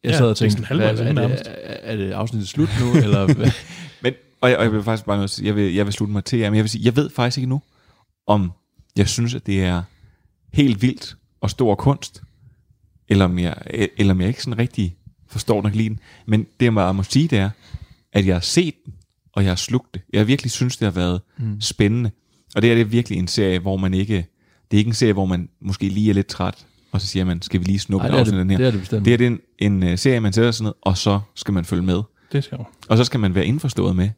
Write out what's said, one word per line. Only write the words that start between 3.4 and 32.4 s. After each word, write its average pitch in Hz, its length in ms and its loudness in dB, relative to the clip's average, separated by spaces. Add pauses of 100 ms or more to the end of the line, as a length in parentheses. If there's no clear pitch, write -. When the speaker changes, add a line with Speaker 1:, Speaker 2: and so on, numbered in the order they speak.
Speaker 3:
<laughs> - 260 -20
Men, 120 100 0 (280)
og 127 80 4
jeg, 127 80 4
og 110 60 2
jeg 113 80 2
vil 107 120 -2
faktisk 110 220 -2
bare 101 120 0
noget 98 120 -2
sige, 101 180 -4
jeg 104 80 0
vil, 98 180 2
jeg 101 120 2
vil 101 80 -4
slutte 104 200 -4
mig 101 100 -2
til 120 160 -2
jer, 104 100 0
men 104 60 2
jeg 107 80 4
vil 107 60 0
sige, 107 160 -4
jeg 117 100 2
ved 143 140 0
faktisk 123 280 -4
ikke 127 120 -4
nu, 135 120 -2 (640)
om 98 240 2 (460)
jeg 98 120 4
synes, 120 260 -4
at - 120 -10
det 98 160 0
er 90 180 0 (720)
helt 123 280 2
vildt - 340 -2 (260)
og 107 80 -2
stor 107 260 0
kunst, - 460 -4 (880)
eller 98 160 4
om 90 140 0
jeg, 87 160 -2 (420)
eller 98 160 4
om 92 80 0
jeg 90 60 0
ikke 123 160 -4
sådan 117 140 -6
rigtig 110 380 -2 (340)
forstår 107 320 -2
nok 101 140 -2
lige 110 140 0
den. 107 100 -8 (260)
Men 107 200 2 (140)
det, 120 160 4
jeg 95 200 2
må 98 80 -2
sige, 143 240 2
det 131 100 0
er, 98 120 0 (640)
at 101 140 2
jeg 92 80 2
har 87 60 -2
set 170 320 0 (120)
den, - 80 -18 (400)
og 101 100 2
jeg 92 80 2
har 90 40 0
slugt - 380 -4
det. 92 80 -12 (120)
Jeg 104 140 2
virkelig 131 240 0
synes, 127 260 -2
det 113 80 -2
har 98 60 0
været 90 300 -2 (160)
Speaker 1:
Mm. 107 240 -6
Speaker 3:
spændende. 110 500 0 (440)
Og 104 60 0
det 117 100 6
er, 113 40 4
det 117 60 4
er 113 40 4
virkelig 113 340 -2
en 90 80 -4
serie, 92 320 0
hvor 95 180 -2
man 95 160 0
ikke... 101 220 0 (560)
Det 104 60 4
er - 20 6
ikke 107 100 2
en 113 40 -2
serie, 110 200 2
hvor 98 120 0
man 90 240 -2 (120)
måske 98 280 -4
lige 107 200 2
er 98 40 4
lidt 98 140 2
træt, - 380 -6 (260)
og 98 100 -2
så 98 60 -8
siger 92 180 -2
man, 87 160 -2
"Skal - 180 -2
vi 90 60 -4
lige 98 140 0
snuppe 95 280 -2
Speaker 1:
Nej, - 0 -
Speaker 3:
et - 40 0
Speaker 1:
det 139 60 2
er - 20 4
Speaker 3:
afsnit 110 140 2
Speaker 1:
det, 95 60 0
Speaker 3:
af 90 60 0
den 95 60 0
her?" 98 60 2
Speaker 1:
det 127 100 2
er 123 40 2
det 104 80 -2
bestemt. 101 260 -4
Speaker 3:
Det 117 80 6
er 117 40 4
den, 120 220 2 (200)
en, 101 240 2
øh, 90 140 2
serie, 127 220 2
man 101 140 0
sætter 117 180 4
sig 110 120 -4
ned, 107 180 -4
og 95 160 2
så 101 220 0 (160)
skal - 180 -4
man 87 120 0
følge 90 180 -2
med. 92 180 0 (300)
Speaker 2:
Det 139 120 -2